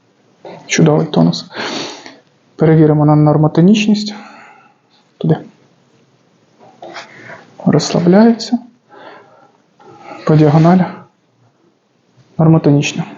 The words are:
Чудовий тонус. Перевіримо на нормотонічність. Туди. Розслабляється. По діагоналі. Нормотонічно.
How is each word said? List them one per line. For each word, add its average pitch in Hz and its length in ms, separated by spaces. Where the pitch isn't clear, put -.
Чудовий 156 400
тонус. - 440
Перевіримо 156 480
на 151 120
нормотонічність. 165 960
Туди. 160 180
Розслабляється. 190 920
По 156 100
діагоналі. 160 480
Нормотонічно. 156 680